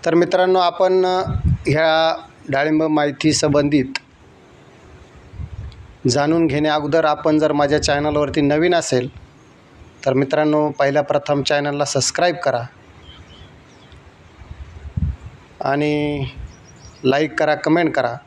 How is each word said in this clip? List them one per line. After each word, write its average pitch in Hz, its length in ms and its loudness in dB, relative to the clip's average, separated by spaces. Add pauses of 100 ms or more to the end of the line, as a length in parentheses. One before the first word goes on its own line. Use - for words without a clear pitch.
तर 170 80 2
मित्रांनो, 180 460 2
आपण, 185 460 2
अ, 185 180 0 (440)
ह्या 160 540 2 (280)
डाळिंब 151 340 0
माहिती 151 500 0
संबंधित 147 520 2 (2250)
जाणून 151 400 2
घेण्या 151 260 0
अगोदर 151 320 0
आपण 151 340 2
जर 151 120 2
माझ्या 147 320 0
चॅनलवरती 147 580 0
नवीन 156 340 2
असेल 127 340 0 (960)
तर 131 80 0
मित्रांनो, 151 560 0
पहिल्या 143 320 0
प्रथम 143 420 -2
चॅनलला 143 420 -2
सबस्क्राईब 160 500 0
करा 120 260 -2 (3000)
आणि 147 640 0 (800)
लाईक 143 360 0
करा, 151 160 2
कमेंट 160 400 0
करा. 120 200 0 (120)